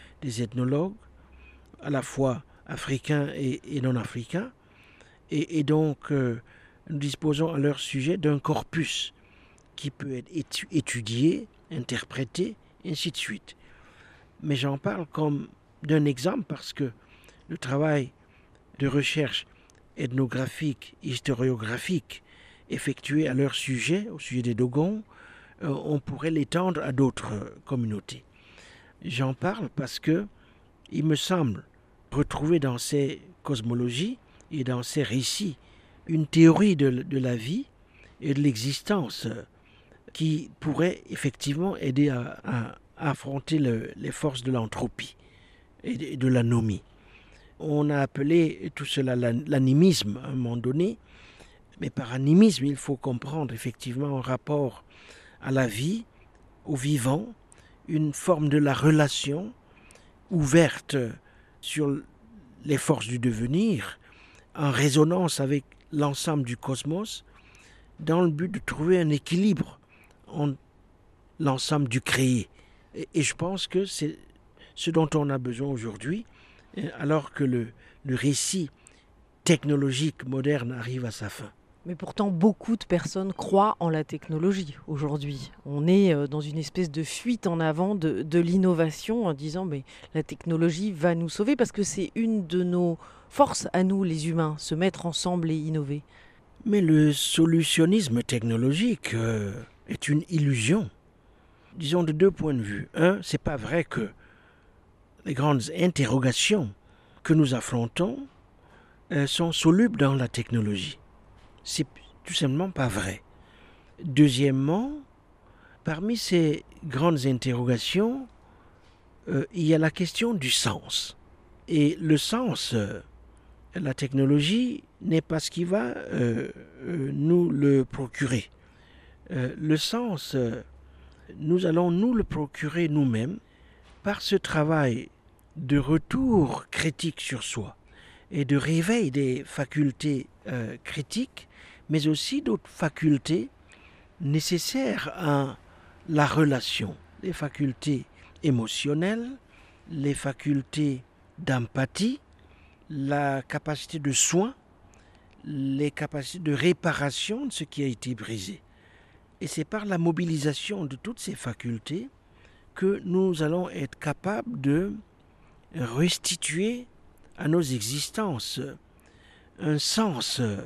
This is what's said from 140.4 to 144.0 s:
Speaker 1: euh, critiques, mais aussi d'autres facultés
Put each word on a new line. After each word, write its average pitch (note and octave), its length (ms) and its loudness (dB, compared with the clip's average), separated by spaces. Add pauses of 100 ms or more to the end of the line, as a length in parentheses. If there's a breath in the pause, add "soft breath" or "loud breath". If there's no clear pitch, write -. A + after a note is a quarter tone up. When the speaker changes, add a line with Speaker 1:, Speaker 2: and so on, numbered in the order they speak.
Speaker 1:
euh, A#2+ 360 -6
critiques, - 640 -8 (400 loud breath)
mais D3 180 0
aussi D#3 340 0
d'autres A3 300 -2
facultés D#3+ 800 0 (720 soft breath)